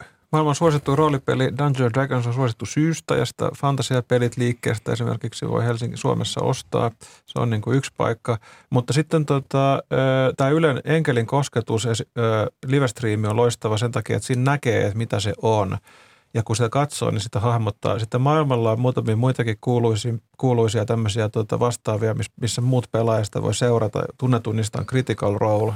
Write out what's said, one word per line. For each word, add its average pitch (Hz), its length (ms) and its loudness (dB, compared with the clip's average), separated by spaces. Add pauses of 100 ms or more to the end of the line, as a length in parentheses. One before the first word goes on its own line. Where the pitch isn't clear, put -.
(340)
maailman 151 220 2
suosittu 147 400 2
roolipeli 131 600 0
Dungeons 139 240 0
and 117 120 2
Dragons 135 340 0
on 120 60 -2
suosittu 123 320 -2
syystä, 156 500 -2
ja 131 100 2
sitä - 320 -4
fantasiapelit 127 800 0
liikkeestä 120 540 -2
esimerkiksi 117 560 -4
voi 113 180 0
Helsingin 117 320 -4
Suomessa 117 440 -2
ostaa. 117 500 -2 (340)
Se - 140 -6
on 120 100 0
niinku 110 220 -2
yksi 135 260 0
paikka. 113 400 0 (320)
Mutta 123 240 0
sitten 151 320 0
tota, 139 500 2
ö, - 40 -2 (580)
tää 135 120 2
Ylen 151 360 2
Enkelin 139 400 2
kosketus, 117 600 -2
esi-, 113 320 -2
ö, 110 340 0 (140)
livestriimi 120 640 0
on 104 80 0
loistava 117 420 2
sen 117 140 -2
takia, 113 240 -2
että 107 120 -6
siinä 127 240 2
näkee, 104 340 0
että 101 120 -2
mitä 110 220 -2
se 101 220 -2
on. 101 360 0 (560)
Ja 113 100 0
kun 117 120 -2
sitä 117 140 0
katsoo, 135 420 -2
niin 107 100 -2
sitä 101 180 -4
hahmottaa. 110 600 0
Sitten 127 220 -2
maailmalla 135 500 2
on 110 80 0
muutamia 117 360 0
muitakin 120 460 0
kuuluisia, 117 520 0 (240)
kuuluisia 113 480 2
tämmöisiä, 110 440 0
tota, 110 300 -2
vastaavia, 110 540 0
mis-, 107 180 -4 (100)
missä 123 200 -2
muut 127 300 2
pelaajista 110 500 0
voi 107 120 0
seurata. 113 500 0 (140)
Tunnetuin 117 400 0
niistä 110 220 -4
on 104 60 -2
Critical 104 520 -2
Role 107 380 2